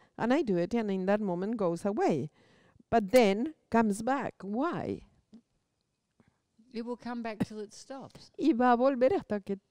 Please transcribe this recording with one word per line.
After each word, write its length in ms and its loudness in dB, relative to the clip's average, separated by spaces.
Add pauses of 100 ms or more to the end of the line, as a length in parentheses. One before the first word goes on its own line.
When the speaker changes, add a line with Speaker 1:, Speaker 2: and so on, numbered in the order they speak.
(180)
Speaker 1:
And 160 0
I 100 2
do 140 0
it 160 -2
and 180 -2
in 140 -2
that 160 2
moment 340 -4
goes 300 -2
away. 460 0 (600)
But 200 2
then 440 4 (140)
comes 340 2
back. 400 -4
Why?" 640 -6 (1700)
Speaker 2:
It 120 -8
will 120 -10
come 240 -10
back 260 -8
till 140 -12
it 120 -12
stops. 640 -18
Speaker 1:
Y 140 4
va 220 6
a 20 8
volver 380 2
hasta 260 -4
que 180 -8 (140)